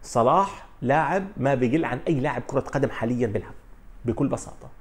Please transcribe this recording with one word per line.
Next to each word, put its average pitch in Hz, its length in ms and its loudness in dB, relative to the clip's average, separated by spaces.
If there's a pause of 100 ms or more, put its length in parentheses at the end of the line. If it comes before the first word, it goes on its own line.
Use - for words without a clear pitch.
صلاح 147 640 2 (160)
لاعب 156 420 2 (120)
ما 135 180 2
بيقل 127 300 2
عن 123 140 -4 (100)
أي 151 120 2
لاعب 127 220 -2
كرة 135 180 -2
قدم 135 300 -2
حاليًا 120 360 0
بيلعب 104 280 -4 (500)
بكل 117 240 0
بساطة - 400 -8 (120)